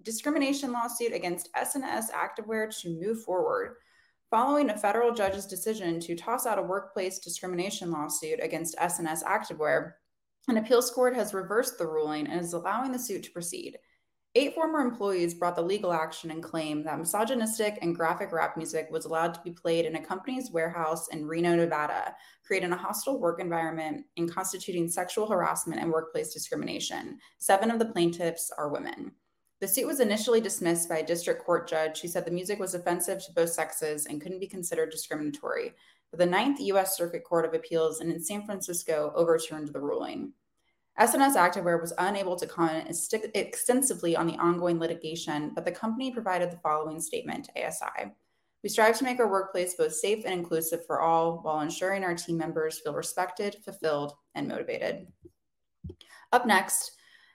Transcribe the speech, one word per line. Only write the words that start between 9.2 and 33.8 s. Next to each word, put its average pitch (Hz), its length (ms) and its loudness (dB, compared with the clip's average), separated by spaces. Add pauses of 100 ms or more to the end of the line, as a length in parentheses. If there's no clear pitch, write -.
Activewear, 160 680 0 (560)
an 226 100 4
appeals 240 340 4
court 247 240 4
has 214 180 -2
reversed 202 420 0
the 165 120 -2
ruling 151 400 0
and 175 120 -2
is 170 120 -4
allowing 202 400 -2
the 254 80 -4
suit 196 240 -6
to - 80 -16
proceed. - 460 -8 (580)
Eight 277 180 6
former 320 240 2
employees 202 560 2
brought 175 220 2
the 170 60 0
legal 185 300 2
action 160 380 -2
and 160 100 -6
claim 156 440 -4
that 156 140 -4
misogynistic 220 840 0
and 170 160 0
graphic 170 340 0
rap 160 260 0
music 160 340 -4
was 156 160 -4
allowed 165 280 0
to - 60 -14
be 180 100 -12
played 165 360 2
in 160 100 -4
a 156 80 -6
company's 254 480 -6
warehouse 165 560 0
in 151 180 -6
Reno, 170 300 4
Nevada, 151 580 2 (300)
creating 180 260 0
a 180 60 2
hostile 220 420 -2
work 170 220 2
environment 160 640 -2 (140)
and 170 120 0
constituting 185 580 -2
sexual 185 380 -2
harassment 170 540 0
and 170 100 0
workplace 160 440 -2
discrimination. - 840 -6 (200)
Seven 208 320 4
of 233 80 0
the 226 80 4
plaintiffs 170 680 0
are 147 120 -2
women. - 440 -6 (460)
The 196 80 -4
suit 233 200 2
was 285 140 0
initially 226 420 4
dismissed 170 460 2
by 165 100 0
a 151 80 0
district 170 380 0
court 170 220 2
judge 156 340 0
who 175 80 -6
said 175 180 -2
the 170 40 -4
music 185 300 -2
was 185 140 -2
offensive 175 500 -2
to - 80 -18
both 170 180 4
sexes 156 540 -2